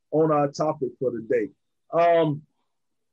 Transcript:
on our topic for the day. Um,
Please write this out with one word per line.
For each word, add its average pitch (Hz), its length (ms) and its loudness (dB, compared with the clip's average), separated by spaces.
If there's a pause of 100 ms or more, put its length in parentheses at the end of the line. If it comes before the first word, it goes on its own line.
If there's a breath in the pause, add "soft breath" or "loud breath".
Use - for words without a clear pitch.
(100)
on 156 220 2
our 143 160 2
topic 151 400 -4 (100)
for 127 140 -2
the 113 180 -8
day. 113 180 0 (440)
Um, 165 500 2 (720)